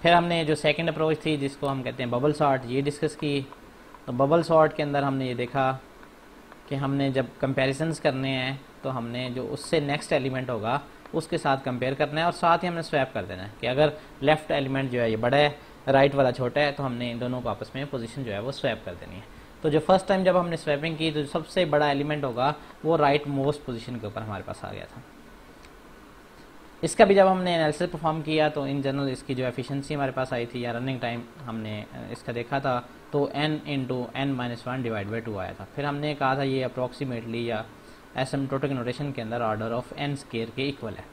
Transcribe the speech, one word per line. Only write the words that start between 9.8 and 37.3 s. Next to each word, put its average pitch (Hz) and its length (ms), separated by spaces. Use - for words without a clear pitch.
element 131 360
होगा 117 320
उसके 160 240
साथ 139 200
compare 127 360
करना 147 260
है, 165 60
और 175 60
साथ 170 260
ही 175 100
हमने 170 160
swap 135 300
कर 101 120
देना 92 180
है 101 80
कि 120 60
अगर 143 260
left 151 280
element 135 400
जो 123 100
है 117 80
ये 110 80
बड़ा 123 200
है, 143 200
right 139 280
वाला 131 160
छोटा 127 300
है, 147 100
तो 139 120
हमने 123 280
इन 120 80
दोनों 123 220
को 120 80
आपस 107 260
में 135 120
पोजीशन 127 360
जो 117 80
है 101 100
वो 123 100
स्वैप 120 340
कर 90 80
देनी 87 220
है। 95 80
तो 160 60
जो 147 100
first 185 280
time 190 160
जब 180 140
हमने 170 200
swiping 151 400
की 160 140
तो 151 100
जो 143 60
सबसे 170 380
बड़ा 147 260
element 143 320
होगा 131 320
वो 160 100
right 147 320
most 143 340
position 120 340
के 107 120
ऊपर 107 140
हमारे 107 220
पास - 220
आ 95 60
गया - 140
था। - 180
इसका 190 220
भी 196 100
जब 196 120
हमने 185 280
analysis 160 340
perform 160 320
किया 151 280
तो 147 180
in 139 140
general 139 260
इसकी 127 280
जो 127 100
efficiency 135 480
हमारे 139 180
पास 131 220
आई 120 120
थी 120 200
या 120 60
running 127 280
time 120 220
हमने, 110 360
अ, - 40
इसका 120 220
देखा 120 260
था, 131 300
तो 143 220
n 151 220
into 131 300
n 139 220
minus 120 280
one 123 180
divide 104 280
by 113 140
two 107 100
आया 90 160
था। 95 220
फिर 143 100
हमने 147 300
कहा 135 200
था 139 80
ये 131 240
approximately 120 680